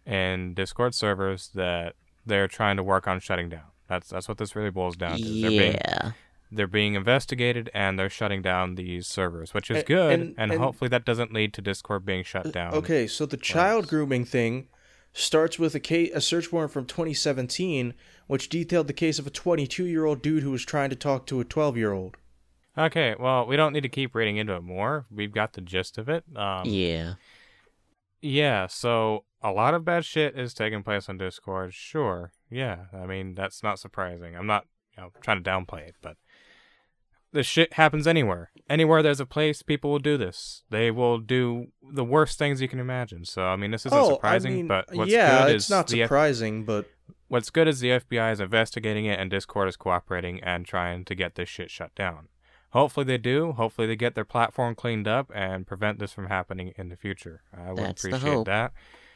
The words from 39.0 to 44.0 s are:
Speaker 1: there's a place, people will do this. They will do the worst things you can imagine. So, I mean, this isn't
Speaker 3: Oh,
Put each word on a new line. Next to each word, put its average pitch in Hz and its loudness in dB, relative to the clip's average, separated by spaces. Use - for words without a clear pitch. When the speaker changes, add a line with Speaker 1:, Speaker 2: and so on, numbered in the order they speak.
Speaker 1:
there's 143 2
a 131 -6
place, 151 0
people 147 0
will 147 2
do 143 2
this. - -8
They 113 2
will 120 2
do 120 0
the 135 -4
worst 143 4
things 143 0
you 131 -2
can 131 -6
imagine. 123 -6
So, - -6
I 92 2
mean, 101 -4
this 113 -6
isn't 262 4
Speaker 3:
Oh, 233 6